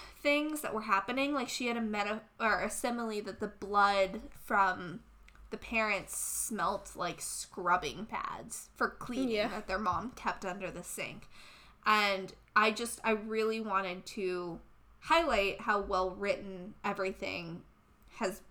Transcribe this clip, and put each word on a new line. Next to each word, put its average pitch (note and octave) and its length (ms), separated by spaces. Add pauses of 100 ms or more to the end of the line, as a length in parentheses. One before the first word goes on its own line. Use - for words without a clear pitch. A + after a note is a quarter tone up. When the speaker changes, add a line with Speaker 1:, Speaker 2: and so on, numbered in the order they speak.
(220)
Speaker 1:
things D4 380
that - 120
were G#3+ 100
happening. B3 520
Like, B3+ 140
she - 180
had A#3 100
a A#3 40
meta-, G#3+ 420 (180)
or G#3+ 200
a G3+ 100
simile A#3 520
that - 180
the G#3 80
blood G3+ 720 (220)
from F#3+ 560 (500)
the G#3+ 60
parents G#3+ 600
smelt - 800
like F3 260
scrubbing F3+ 840
pads - 720
for - 120
cleaning B3 420
Speaker 2:
Yeah. G#3+ 180
Speaker 1:
that - 180
their F#3+ 120
mom G3 340
kept - 320
under F#3 260
the E3+ 140
sink. - 440 (580)
And G3+ 480 (200)
I G#3+ 160
just, A3+ 320
I A3+ 100
really A3 480
wanted F#3+ 460
to F3+ 540 (400)
highlight B3+ 640
how G3+ 180
well F#3+ 300
written G3 640 (100)
everything F#3+ 800 (540)
has G#3+ 240 (100)